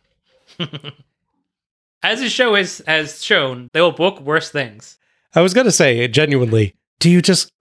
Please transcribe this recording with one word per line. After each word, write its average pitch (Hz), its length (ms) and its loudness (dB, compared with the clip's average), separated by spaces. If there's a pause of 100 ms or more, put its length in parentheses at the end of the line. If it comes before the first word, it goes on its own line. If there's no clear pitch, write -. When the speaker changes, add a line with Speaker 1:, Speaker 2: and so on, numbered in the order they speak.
(600)
Speaker 1:
<laughs> 165 100 -8 (1300)
As 214 160 -4
the 254 100 -4
show 240 260 0
has, 190 300 -4
has 156 380 -4
shown, 131 500 -2
they 160 80 0
will 170 100 4
book 160 300 -2
worse 151 300 -4
things. 113 460 -10 (360)
Speaker 2:
I 165 80 4
was 185 120 2
gonna 240 180 2
say, 123 360 2
genuinely, 120 680 0 (240)
do 170 100 2
you 175 120 6
just - 400 0